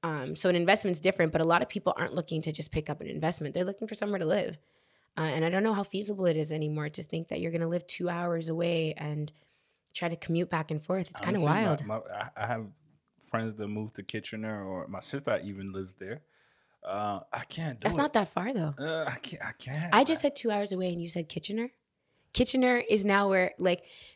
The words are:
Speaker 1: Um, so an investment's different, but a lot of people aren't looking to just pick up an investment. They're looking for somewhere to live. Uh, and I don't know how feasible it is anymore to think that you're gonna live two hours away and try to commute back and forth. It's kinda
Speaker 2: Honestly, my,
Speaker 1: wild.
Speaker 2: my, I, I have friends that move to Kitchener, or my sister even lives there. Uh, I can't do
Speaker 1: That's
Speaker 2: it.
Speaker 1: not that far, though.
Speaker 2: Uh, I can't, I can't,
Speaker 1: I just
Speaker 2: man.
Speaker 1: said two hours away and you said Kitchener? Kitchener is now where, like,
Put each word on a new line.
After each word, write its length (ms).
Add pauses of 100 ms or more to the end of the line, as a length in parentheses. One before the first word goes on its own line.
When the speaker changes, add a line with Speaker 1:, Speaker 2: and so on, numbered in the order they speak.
Speaker 1:
Um, 340
so 140
an 60
investment's 460
different, 300
but 100
a 40
lot 160
of 80
people 260
aren't 200
looking 280
to 80
just 200
pick 180
up 120
an 60
investment. 460
They're 120
looking 220
for 80
somewhere 240
to 60
live. 320 (600)
Uh, 40
and 220
I 60
don't 140
know 100
how 100
feasible 440
it 100
is 140
anymore 380
to 140
think 240
that 140
you're 100
gonna 160
live 180
two 240
hours 400
away 480
and 340 (640)
try 160
to 60
commute 340
back 220
and 120
forth. 280
It's 80
kinda 200
Speaker 2:
Honestly, 140
my, 120
Speaker 1:
wild. 200
Speaker 2:
my, 100
I, 400
I 120
have 200 (520)
friends 360
that 120
move 240
to 120
Kitchener, 600
or 240
my 140
sister 420
even 300
lives 220
there. 260 (600)
Uh, 380 (140)
I 60 (100)
can't 280
do 60
Speaker 1:
That's 120
Speaker 2:
it. 20
Speaker 1:
not 160
that 160
far, 240
though. 240
Speaker 2:
Uh, 280
I 100
can't, 280
I 100
can't, 400
Speaker 1:
I 120
just 180
Speaker 2:
man. 80
Speaker 1:
said 60
two 120
hours 220
away 220
and 80
you 80
said 180
Kitchener? 440 (600)
Kitchener 460
is 260
now 240
where, 300
like, 260 (320)